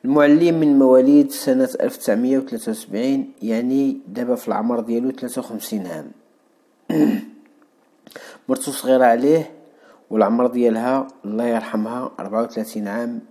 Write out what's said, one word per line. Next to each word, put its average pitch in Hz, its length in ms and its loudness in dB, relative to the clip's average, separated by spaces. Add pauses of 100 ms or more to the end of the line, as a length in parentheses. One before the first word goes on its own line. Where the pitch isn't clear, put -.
المعلم 151 560 4
من 143 180 4
مواليد 135 520 6
سنة 131 380 0 (120)
ألف - 160 -2
تسعمية 127 420 0
وثلاثة 120 320 -6
وسبعين، 127 640 -4 (100)
يعني 127 560 -2 (100)
دابا 120 260 -4
في 117 140 -8
العمر 113 320 -2
ديالو 117 300 -2
ثلاثة 127 300 -8
وخمسين 104 460 -8
عام. 78 240 -12 (800)
<clears throat> 156 300 2 (1300)
مرتو 151 220 -4
صغيرة 131 340 2
عليه، 139 460 2 (600)
والعمر 117 360 2
ديالها 123 600 0 (160)
الله 110 200 -6
يرحمها 113 680 -4 (100)
أربعة 107 220 -4
وثلاثين 110 460 -8
عام. 117 320 -6 (100)